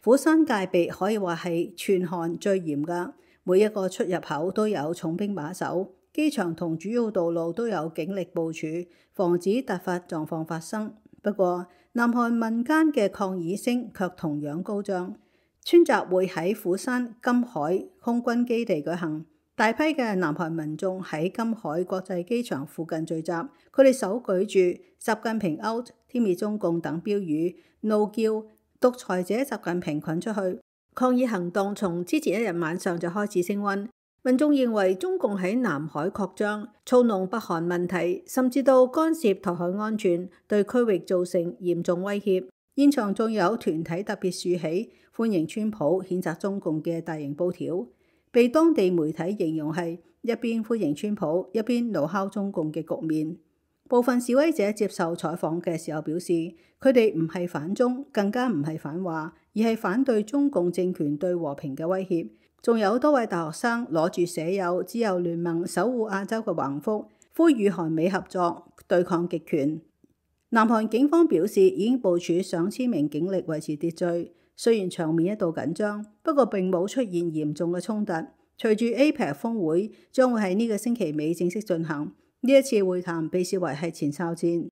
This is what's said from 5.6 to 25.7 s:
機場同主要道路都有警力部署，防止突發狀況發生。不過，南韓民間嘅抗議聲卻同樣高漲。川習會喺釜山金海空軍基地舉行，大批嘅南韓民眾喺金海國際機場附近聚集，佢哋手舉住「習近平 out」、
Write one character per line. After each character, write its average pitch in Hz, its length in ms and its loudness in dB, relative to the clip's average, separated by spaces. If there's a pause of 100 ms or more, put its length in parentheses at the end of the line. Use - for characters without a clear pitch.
機 302 180 2
場 180 240 -2
同 165 220 -4
主 165 120 -8
要 233 220 0
道 175 200 0
路 170 220 -2
都 233 160 -4
有 165 260 -4
警 175 220 -4
力 180 80 -4
部 165 260 -4
署， 160 160 -8 (460)
防 175 260 2
止 202 240 0
突 226 140 -2
發 175 240 -2
狀 156 260 -6
況 160 180 -4
發 160 140 -6
生。 214 360 -8 (280)
不 202 80 0
過， 180 360 2 (260)
南 240 180 2
韓 233 200 2
民 226 340 0
間 311 220 4
嘅 254 220 4
抗 190 300 -4
議 170 180 -2
聲 240 360 -2
卻 185 160 -2
同 147 320 -4
樣 147 220 -6
高 202 200 -6
漲。 196 320 -4 (480)
川 349 200 8
習 226 260 4
會 185 180 4
喺 175 280 0
釜 185 220 -2
山 247 460 -4
金 247 200 4
海 170 440 -2 (140)
空 240 200 0
軍 240 240 0
基 233 200 0
地 175 180 0
舉 160 140 -4
行， 160 280 -4 (300)
大 226 180 4
批 233 120 0
嘅 254 320 0
南 165 180 0
韓 165 160 -4
民 156 260 -6
眾 185 260 -4
喺 165 280 -4
金 226 240 -2
海 170 300 -4
國 185 180 -4
際 180 220 -6
機 240 180 -2
場 156 240 -6
附 - 220 -10
近 160 160 -4
聚 160 160 -6
集， 160 100 -6
佢 214 540 2
哋 269 80 8
手 226 320 -2
舉 196 220 0
住 185 340 2 (180)
「習 214 240 -2
近 220 160 -2
平 170 240 -2
out」、 226 280 -4 (180)